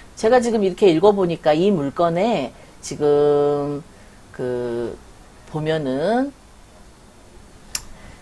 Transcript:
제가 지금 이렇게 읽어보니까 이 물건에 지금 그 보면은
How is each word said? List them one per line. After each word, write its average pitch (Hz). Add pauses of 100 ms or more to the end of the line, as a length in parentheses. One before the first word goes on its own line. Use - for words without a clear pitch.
(160)
제가 240
지금 233
이렇게 190
읽어보니까 170
이 175
물건에 170 (280)
지금 147 (480)
그 120 (540)
보면은 156 (1900)